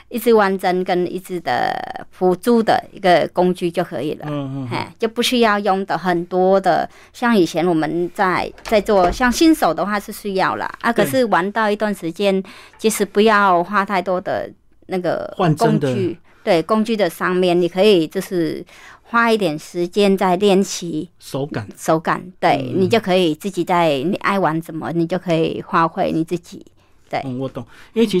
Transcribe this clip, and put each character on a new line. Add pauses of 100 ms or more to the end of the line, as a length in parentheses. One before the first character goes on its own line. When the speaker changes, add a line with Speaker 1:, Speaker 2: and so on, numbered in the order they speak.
Speaker 1:
一
支
弯
针
跟
一
支
的
辅
助
的
一
个
工
具
就
可
以
了。
Speaker 2:
嗯，
嗯，
嗯。
Speaker 1:
哎，
就
不
需
要
用
的
很
多
的， (240)
像
以
前
我
们
在， (120)
在
做，
像
新
手
的
话
是
需
要
啦。 (120)
啊，
Speaker 2:
对。
Speaker 1:
可
是
玩
到
一
段
时
间， (360)
其
实
不
要
花
太
多
的 (360)
那
个
工
具。
Speaker 2:
换
针
的。 (260)
Speaker 1:
对，
工
具
的
上
面，
你
可
以
就
是 (380)
花
一
点
时
间
在
练
习。
Speaker 2:
手
感。
Speaker 1:
手
感， (160)
对，
Speaker 2:
嗯。
Speaker 1:
你
就
可
以
自
己
在，
你
爱
玩
什
么，
你
就
可
以
发
挥
你
自
己。 (460)
对。
Speaker 2:
嗯，
我
懂。 (280)
因
为
其